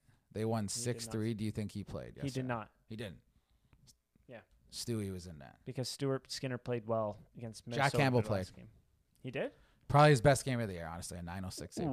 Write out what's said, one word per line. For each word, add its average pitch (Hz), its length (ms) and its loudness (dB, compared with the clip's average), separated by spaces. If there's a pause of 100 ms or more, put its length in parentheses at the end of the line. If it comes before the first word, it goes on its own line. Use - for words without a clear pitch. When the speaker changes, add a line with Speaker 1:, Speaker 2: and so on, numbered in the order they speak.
(320)
Speaker 1:
They 110 140 -2
won 113 180 2
Speaker 2:
He 101 40 -2
did - 100 -4
not. 120 60 -6
Speaker 1:
six 117 240 -2
three. 110 260 0
Do 107 100 -4
you 107 80 0
think 104 200 -4
he 101 120 -6
played 62 320 -10
Speaker 2:
He 65 60 -10
did - 40 -6
Speaker 1:
yesterday? 127 220 -2
Speaker 2:
not. 113 220 -4 (180)
Speaker 1:
He 110 80 -10
didn't. 101 220 -8 (1080)
Speaker 2:
Yeah. 117 120 -14 (320)
Speaker 1:
Stewie 107 400 -2
was 90 160 -8
in 80 120 -14
that. 65 260 -18
Speaker 2:
Because 127 240 -4
Stuart 135 420 -2
Skinner 127 260 -4
played 120 300 -4
well 110 300 0 (200)
against 113 280 -12
Speaker 1:
Jack 120 120 -6
Speaker 2:
Minnesota 139 200 4
Speaker 1:
Campbell 127 240 6
Speaker 2:
for 107 80 0
the 107 60 2
last 92 180 -4
Speaker 1:
played. - 100 -20
Speaker 2:
game. - 60 -20 (520)
He 127 100 -8
did? 190 200 -4 (360)
Speaker 1:
Probably 151 240 10
his 127 100 6
best 139 240 6
game 123 140 0
of 113 80 0
the 95 80 -4
year, 82 160 -6
honestly. 87 260 -8
A 87 40 -8
nine 87 240 -6
oh 92 40 -6
six - 260 -10
save 180 160 0